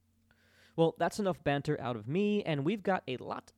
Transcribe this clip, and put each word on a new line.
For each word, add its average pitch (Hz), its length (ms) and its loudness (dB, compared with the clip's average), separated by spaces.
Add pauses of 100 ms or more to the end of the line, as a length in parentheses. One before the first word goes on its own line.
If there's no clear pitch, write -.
(760)
Well, 165 240 4
that's 170 200 0
enough 190 260 0
banter 143 360 0
out 123 160 -4
of 107 120 -10
me, 208 340 2
and 143 220 0
we've 196 180 0
got 185 240 0
a 127 120 -4
lot - 400 -10